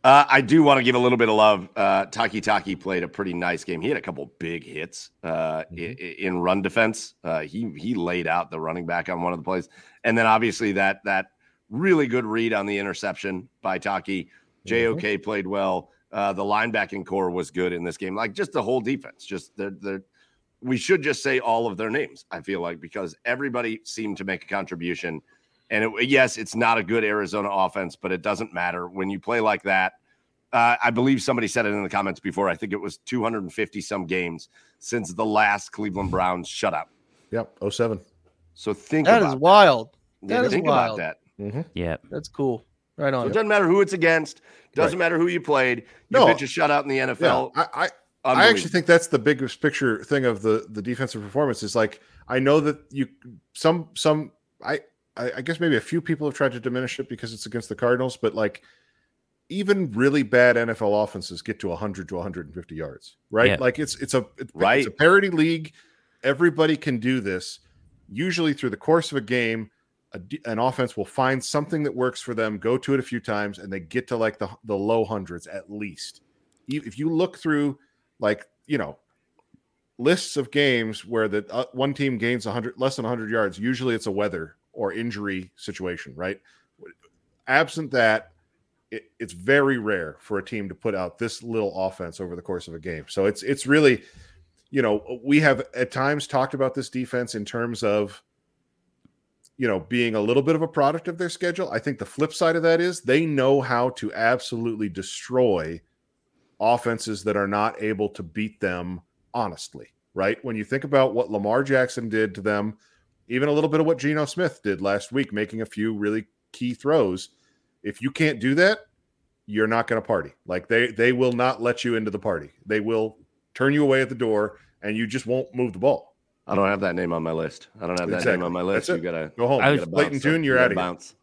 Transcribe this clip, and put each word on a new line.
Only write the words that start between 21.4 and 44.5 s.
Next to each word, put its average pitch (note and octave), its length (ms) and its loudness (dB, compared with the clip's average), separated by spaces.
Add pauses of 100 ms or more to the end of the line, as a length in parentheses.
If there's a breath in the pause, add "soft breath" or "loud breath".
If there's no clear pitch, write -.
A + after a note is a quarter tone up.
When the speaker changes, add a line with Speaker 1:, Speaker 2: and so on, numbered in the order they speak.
Speaker 1:
of G2 100 -4
their A2 140 -4
names, B2+ 400 -6
I E2+ 100 -10
feel F2+ 200 -4
like, E2+ 200 -6
because E2+ 340 -10 (100)
everybody A#2+ 600 -4
seemed G#2+ 320 -8
to G2 80 -10
make F#2 200 -6
a - 20 -20
contribution. E2+ 760 -6 (480)
And A2 160 0
it, A2+ 240 -2
yes, C3 300 4
it's G#2+ 160 -10
not A2+ 240 2
a G#2 40 -2
good G#2+ 220 0
Arizona G#2 460 -2
offense, F#2+ 440 -2
but - 160 -8
it F#2 120 -4
doesn't G#2 320 -4
matter F2 340 -4
when F#2+ 220 -4
you G2 100 -6
play A#2 200 -2
like G#2+ 240 0
that. F#2+ 300 2 (580)
Uh, A#2+ 300 4
I A#2+ 80 4
believe B2 300 2
somebody A#2+ 260 0
said A2 200 0
it G2+ 40 0
in G#2 120 -2
the F#2 80 -6
comments G2 300 -2
before. G2 280 0
I E2+ 60 0
think F#2+ 180 -6
it G2+ 80 -4
was G2 180 -10
two B2 240 -4
hundred A2+ 200 -2
and E2+ 100 -10
fifty G#2 300 -6
some F#2+ 240 -6
games E2+ 420 -6 (300)
since G#2 340 -6
the G#2+ 140 -2
last G#2+ 440 2
Cleveland G2 400 -4
Browns F2+ 380 0
shutout. E2+ 380 -2 (460)
Speaker 2:
Yep, A2+ 280 -6
oh G2 100 -4
seven. A2+ 300 -2 (540)
Speaker 1:
So - 180 -6
think D#3 340 0
Speaker 3:
That A3 160 8
Speaker 1:
about D#2 120 2
Speaker 3:
is C3 60 -4
wild. E3+ 500 8 (320)
Speaker 1:
that. G2 80 -14
Yeah, A#3+ 100 2
Speaker 3:
That B3+ 60 2
is A3+ 60 0
Speaker 1:
think D#3+ 140 0
Speaker 3:
wild. B2+ 320 2
Speaker 1:
about D#2+ 200 -6 (200)
that. G2+ 60 -10
Speaker 2:
Mm-hmm. G#2+ 160 -6 (140)
Speaker 4:
Yeah. E2+ 220 -4 (140)
Speaker 3:
That's D3 180 -10
cool. B2+ 360 -4 (320)
Right C#3+ 160 -2
on. B2 140 -2
Speaker 1:
So - 40 -2
it - 40 -4
doesn't A3 140 0
matter G3+ 180 4
who G3 160 6
it's F#3+ 100 2
against. E3 480 2 (320 soft breath)